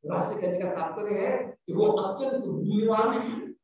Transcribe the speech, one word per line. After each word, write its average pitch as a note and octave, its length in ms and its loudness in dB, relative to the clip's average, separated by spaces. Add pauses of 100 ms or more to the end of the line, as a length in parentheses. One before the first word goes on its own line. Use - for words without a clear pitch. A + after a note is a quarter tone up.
रहस्य F3+ 340 -2
कहने F3+ 180 0
का F3+ 120 -2
तात्पर्य G#3 480 -2
है - 200 2
कि - 360 -8
वो G#3 120 6
अत्यंत G#3+ 600 0
मूल्यवान G#3+ 680 2
है। - 340 -4 (180)